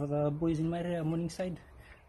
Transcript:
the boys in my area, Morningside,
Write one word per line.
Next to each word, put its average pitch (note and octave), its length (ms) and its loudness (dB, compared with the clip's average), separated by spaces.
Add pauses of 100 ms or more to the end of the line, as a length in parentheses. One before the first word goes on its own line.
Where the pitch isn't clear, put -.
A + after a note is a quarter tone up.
the D3 200 4
boys D#3 300 2
in D#3+ 100 2
my E3+ 100 0
area, F3 220 0
Morningside, E3+ 560 0 (520)